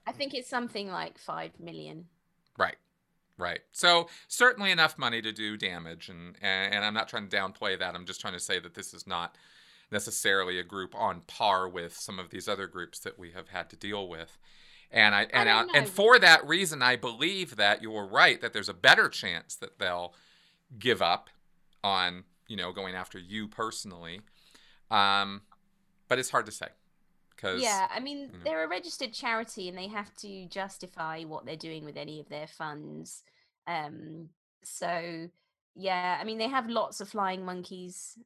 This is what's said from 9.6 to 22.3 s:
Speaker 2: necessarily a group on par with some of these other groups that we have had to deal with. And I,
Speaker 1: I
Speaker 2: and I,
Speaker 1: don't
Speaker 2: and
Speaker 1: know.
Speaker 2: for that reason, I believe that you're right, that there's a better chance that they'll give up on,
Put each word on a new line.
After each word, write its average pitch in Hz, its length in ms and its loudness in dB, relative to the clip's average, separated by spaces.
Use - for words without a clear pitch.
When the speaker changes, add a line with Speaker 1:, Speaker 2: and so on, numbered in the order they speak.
Speaker 2:
necessarily 98 680 0
a 87 40 -6
group 92 320 -10
on 98 320 -4
par 95 420 2
with 85 260 -10
some 98 220 -10
of 90 140 -12
these 92 160 -10
other 98 180 -4
groups 87 340 -12
that - 200 -12
we 85 120 -18
have 90 180 -16
had 87 200 -8
to - 60 -20
deal 101 320 -6
with. 82 320 -14
And 107 240 6
I, 101 80 6
Speaker 1:
I 98 120 0
Speaker 2:
and 117 160 6
I, 110 120 8
Speaker 1:
don't 113 140 0
Speaker 2:
and 139 100 8
Speaker 1:
know. - 60 -4
Speaker 2:
for 226 280 10
that 165 280 10
reason, 160 340 2
I 123 140 6
believe 131 600 -2
that 104 260 6
you're 107 240 -6
right, 135 340 6
that 117 120 -4
there's 101 160 -4
a 101 40 -8
better 156 340 8
chance - 500 -6
that - 220 -14
they'll 87 340 -2
give 107 220 4
up 87 280 2
on, 92 400 0